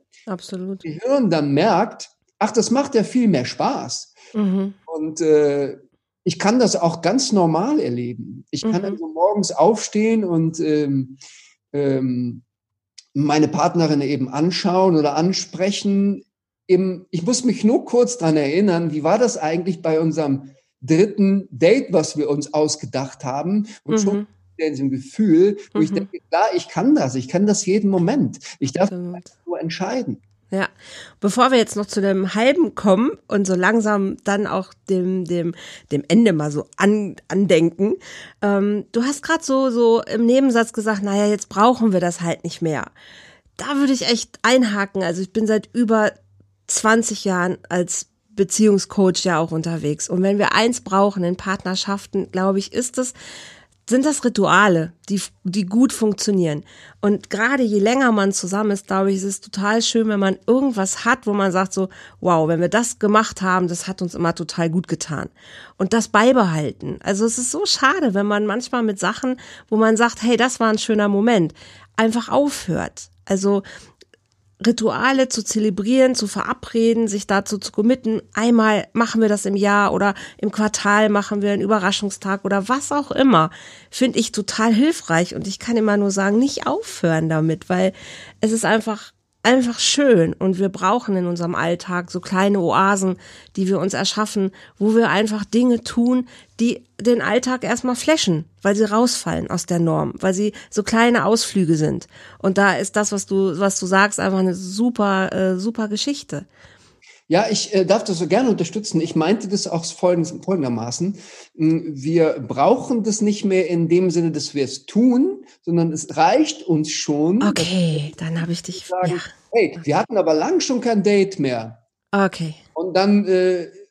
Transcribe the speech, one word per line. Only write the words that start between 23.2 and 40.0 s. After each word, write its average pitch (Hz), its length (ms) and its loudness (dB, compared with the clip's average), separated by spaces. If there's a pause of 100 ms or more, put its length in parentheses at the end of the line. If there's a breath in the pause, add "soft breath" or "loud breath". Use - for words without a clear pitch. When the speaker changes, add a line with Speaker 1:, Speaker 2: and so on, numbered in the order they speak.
Speaker 2:
haben? 170 420 -2 (160 loud breath)
Und 220 160 0
schon 202 200 0
Speaker 1:
Mhm. 208 80 -8 (300)
Speaker 2:
in 156 160 -2
diesem 135 180 -2
Gefühl, 190 680 2 (160 loud breath)
wo 208 80 0
ich 185 100 2
Speaker 1:
Mhm. 196 40 -4
Speaker 2:
denke, 196 240 -6 (100)
„Klar, 190 260 2
ich - 120 -4
kann 247 280 2
das. 135 200 0
Ich 127 120 -6
kann 196 200 0
das 208 180 0
jeden 202 240 2
Moment. 190 500 0 (200 loud breath)
Ich 127 140 -4
darf 196 180 0
Speaker 1:
Absolut. 175 320 -12 (220)
Speaker 2:
nur 170 140 -6
entscheiden.“ 185 640 -6 (300)
Speaker 1:
Ja. 190 160 -4 (540 loud breath)
Bevor 254 300 2
wir 262 60 4
jetzt - 200 0
noch 208 80 -4
zu 202 160 -4
dem 196 340 0
Halben 285 400 2
kommen 208 360 2 (160)
und 202 200 0
so 185 80 0
langsam 202 720 0
dann 202 220 -2
auch - 260 -6 (160)
dem, 185 360 0
dem, 170 280 -2 (380 loud breath)
dem 143 180 -2
Ende 214 240 6
mal 151 180 -2
so 147 160 -6 (100)
an-, 202 380 2 (140)
andenken, 185 640 2 (460 loud breath)
ähm, 202 500 0
du 233 120 0
hast 277 200 -4
grad 320 220 -2
so, 269 240 2
so 233 340 4